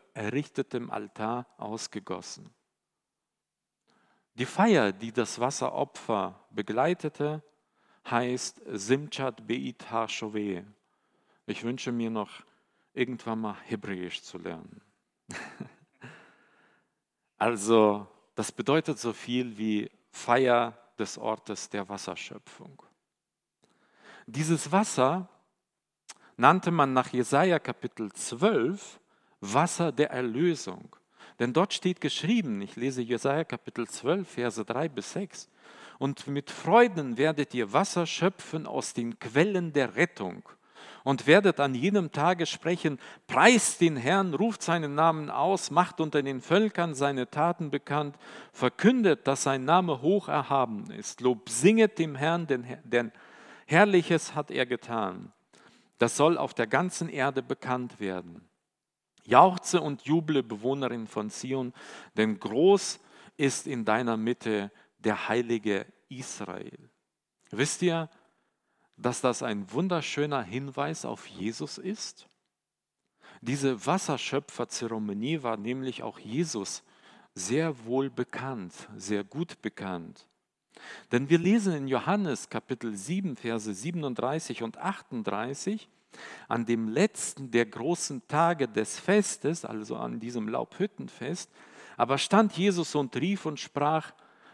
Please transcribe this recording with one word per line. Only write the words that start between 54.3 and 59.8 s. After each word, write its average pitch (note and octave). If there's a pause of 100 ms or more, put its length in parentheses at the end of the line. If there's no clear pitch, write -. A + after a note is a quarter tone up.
hat D3+
er C3
getan. G#2 (680)
Das A#2
soll D#3
auf C#3
der A#2
ganzen E3
Erde C3
bekannt B2+
werden. F2+ (800)
Jauchze F3